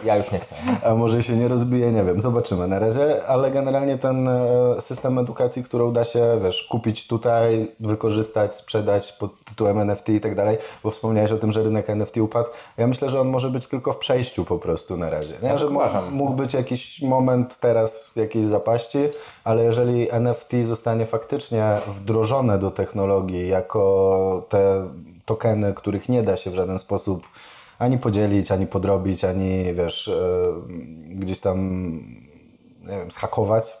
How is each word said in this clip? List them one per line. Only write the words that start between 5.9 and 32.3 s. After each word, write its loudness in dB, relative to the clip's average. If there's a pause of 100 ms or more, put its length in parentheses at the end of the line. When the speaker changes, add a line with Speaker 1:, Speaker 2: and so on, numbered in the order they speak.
Speaker 2:
da 2
się, 2
wiesz, 0
kupić -4
tutaj, 2
wykorzystać, 0
sprzedać -2
pod -10
tytułem 0
N 2
F -2
T 0
i 2
tak -4
dalej, 2 (260)
bo -2
wspomniałeś 0
o 0
tym, 0
że 0
rynek 0
N -2
F -4
T 0
upadł. 0 (280)
Ja 2
myślę, 0
że 0
on 2
może 0
być -4
tylko -4
w -6
przejściu 0
po -2
prostu -4
na -2
razie, -4
nie? -2
Speaker 1:
Ja 2
Speaker 2:
Że 0
Speaker 1:
tak 0
Speaker 2:
mo-, 0
Speaker 1:
uważam. 0
Speaker 2:
mógł 0
być -2
jakiś -4
moment 2
teraz 0
w -14
jakiejś 0
zapaści, 0 (440)
ale 2
jeżeli 2
N 2
F -2
T 0
zostanie -2
faktycznie -4 (560)
wdrożone 0
do 0
technologii 0
jako 2
te 2 (380)
tokeny, 0
których -4
nie 2
da 0
się -8
w -6
żaden -2
sposób -4 (520)
ani 2
podzielić, 2
ani 0
podrobić, 0
ani 0
wiesz, -4
e, -2 (960)
gdzieś -6
tam, 0 (1200)